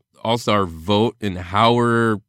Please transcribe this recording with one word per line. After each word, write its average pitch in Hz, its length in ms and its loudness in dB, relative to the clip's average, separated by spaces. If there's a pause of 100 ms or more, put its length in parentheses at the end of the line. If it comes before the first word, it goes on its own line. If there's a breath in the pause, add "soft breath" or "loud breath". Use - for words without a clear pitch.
(220)
All-Star 110 440 0
vote 95 560 -2
and 92 160 -6
how 101 340 2
we're 117 460 2 (100)